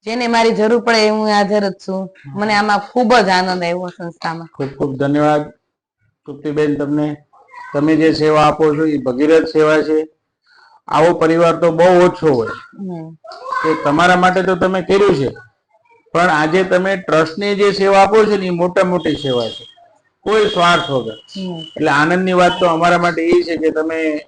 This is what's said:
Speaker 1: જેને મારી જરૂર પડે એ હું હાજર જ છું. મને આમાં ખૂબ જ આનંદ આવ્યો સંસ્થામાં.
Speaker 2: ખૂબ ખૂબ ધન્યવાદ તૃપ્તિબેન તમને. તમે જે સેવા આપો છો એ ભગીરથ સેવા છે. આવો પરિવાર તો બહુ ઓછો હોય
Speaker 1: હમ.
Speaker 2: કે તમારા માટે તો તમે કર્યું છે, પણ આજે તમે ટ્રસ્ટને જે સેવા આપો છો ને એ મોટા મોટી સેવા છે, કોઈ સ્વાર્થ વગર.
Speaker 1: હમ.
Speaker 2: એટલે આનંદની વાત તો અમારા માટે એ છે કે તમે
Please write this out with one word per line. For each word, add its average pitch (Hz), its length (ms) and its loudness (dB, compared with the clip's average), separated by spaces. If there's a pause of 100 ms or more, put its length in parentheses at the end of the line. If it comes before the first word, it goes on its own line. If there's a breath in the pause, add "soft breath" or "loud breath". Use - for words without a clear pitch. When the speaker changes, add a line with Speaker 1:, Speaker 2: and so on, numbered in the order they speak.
Speaker 1:
જેને 233 220 -4
મારી 226 240 2
જરૂર 220 300 0
પડે 226 160 0
એ 214 120 2
હું 214 200 -2
હાજર 208 400 0
જ 185 40 -8
છું. 190 360 -8 (160)
મને 202 280 -4
આમાં 208 260 0
ખૂબ 247 360 0
જ 208 140 4
આનંદ 185 340 0
આવ્યો 180 240 -4
સંસ્થામાં. 165 600 -10
Speaker 2:
ખૂબ 139 220 -8
ખૂબ 143 260 -6
ધન્યવાદ 147 540 0 (760)
તૃપ્તિબેન 147 500 -4
તમને. 147 420 -4 (560)
તમે 151 220 2
જે 156 180 2
સેવા 151 280 2
આપો 151 340 2
છો 160 100 -2
એ 151 120 -2
ભગીરથ 143 480 2
સેવા 156 360 2
છે. 156 260 -2 (800 soft breath)
આવો 160 260 2
પરિવાર 165 420 2
તો 165 160 0
બહુ 175 340 6
ઓછો 160 280 2
હોય 113 160 -2 (300)
Speaker 1:
હમ. 170 340 -12 (500)
Speaker 2:
કે 160 200 -2
તમારા 165 320 2
માટે 185 280 2
તો 185 120 0
તમે 185 260 -2
કર્યું 190 340 2
છે, 139 160 -4 (800)
પણ 175 180 2
આજે 156 340 0
તમે 185 320 0
ટ્રસ્ટને 185 600 -2
જે 202 160 2
સેવા 196 280 2
આપો 208 260 4
છો 208 120 0
ને 190 80 -4
એ 185 40 -2
મોટા 180 340 0
મોટી 170 320 -2
સેવા 123 320 -2
છે, - 200 -14 (540)
કોઈ 208 280 2
સ્વાર્થ 170 420 0
વગર. 117 200 -2 (260)
Speaker 1:
હમ. 180 220 -10
Speaker 2:
એટલે 151 320 -4
આનંદની 175 420 0
વાત 175 260 4
તો 180 80 2
અમારા 170 300 2
માટે 170 240 -2
એ 175 220 2
છે 165 140 -4
કે 156 120 0
તમે 156 580 -4